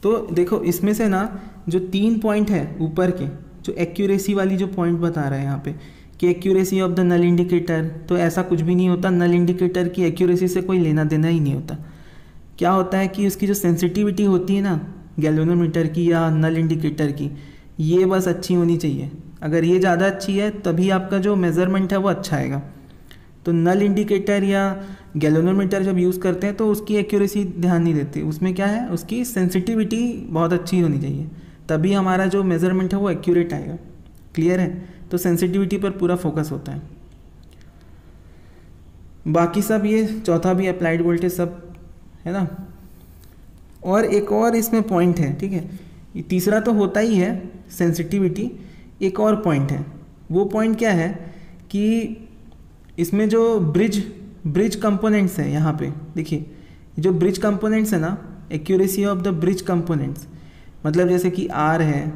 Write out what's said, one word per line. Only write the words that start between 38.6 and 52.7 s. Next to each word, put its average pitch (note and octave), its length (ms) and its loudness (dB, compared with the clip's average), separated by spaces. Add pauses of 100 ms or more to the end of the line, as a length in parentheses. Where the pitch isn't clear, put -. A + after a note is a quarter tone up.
बाकी E3+ 340 2
सब, G#3 240 2
ये A3 200 2 (100)
चौथा F3 380 0
भी, F#3+ 120 0
applied E3+ 360 0
voltage, E3+ 300 0
सब F3 300 -4 (640)
है E3 80 -6
ना। F#3+ 140 -2 (1400)
और G3+ 220 2
एक G#3 260 0
और A3+ 240 2
इसमें A3+ 280 0
point F3 360 2
है, C#3+ 140 0
ठीक G3 180 -6
है, F3 160 -4 (480)
ये E3+ 60 -8
तीसरा F#3+ 380 2
तो A3+ 120 0
होता G#3 280 2
ही A3 160 2
है F#3 340 0 (200)
sensitivity, F3+ 800 0 (520)
एक F#3+ 180 0
और G#3+ 160 4
point D3 360 0
है। C#3+ 120 -4 (460)
वो F3+ 160 2
point G#3+ 320 0
क्या A3+ 140 2
है E3+ 160 2 (640)
कि A3 460 0 (840)